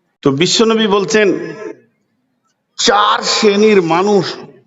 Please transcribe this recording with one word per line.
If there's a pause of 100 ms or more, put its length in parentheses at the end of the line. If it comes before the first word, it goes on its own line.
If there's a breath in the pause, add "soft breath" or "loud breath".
(220)
তো
বিশ্বনবী
বলছেন, (1200)
চার
শ্রেণীর
মানুষ (320)